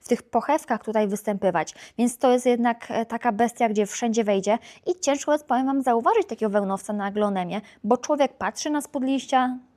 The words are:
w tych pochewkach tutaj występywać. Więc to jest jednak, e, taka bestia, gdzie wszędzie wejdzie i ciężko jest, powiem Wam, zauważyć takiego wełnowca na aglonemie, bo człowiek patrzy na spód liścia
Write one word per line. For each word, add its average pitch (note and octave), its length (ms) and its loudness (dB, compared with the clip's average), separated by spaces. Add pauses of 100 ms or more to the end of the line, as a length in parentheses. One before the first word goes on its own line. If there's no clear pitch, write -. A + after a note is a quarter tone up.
w - 80 -20
tych A#3+ 140 0
pochewkach B3+ 600 -2
tutaj G#3+ 240 0
występywać. G3 640 -2 (240)
Więc A#3+ 200 0
to B3+ 140 4
jest B3 140 2
jednak, A#3 440 0
e, A3+ 160 -2
taka A#3 260 -2
bestia, A#3 360 0
gdzie G#3+ 180 2
wszędzie A3+ 380 -2
wejdzie G3+ 340 2 (280)
i - 140 -2
ciężko C#4+ 320 0
jest, D4+ 140 0
powiem C4 200 0
Wam, C#4 160 0
zauważyć C4+ 440 2
takiego A3 240 -4
wełnowca G3 420 -2
na G#3 120 -4
aglonemie, G3 560 -2 (240)
bo A3 120 2
człowiek C#4 360 0
patrzy G#3+ 380 -6
na D4 100 0
spód C#4 240 -6
liścia B3+ 540 0 (180)